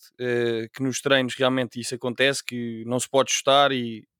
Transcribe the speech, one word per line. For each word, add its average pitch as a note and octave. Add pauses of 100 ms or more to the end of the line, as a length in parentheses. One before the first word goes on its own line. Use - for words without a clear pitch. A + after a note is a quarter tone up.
(200)
eh, A#2+
que -
nos C3
treinos C3
realmente B2+
isso A2+
acontece, B2+
que A#2
não B2
se -
pode C3
chutar C#3
e A#2 (160)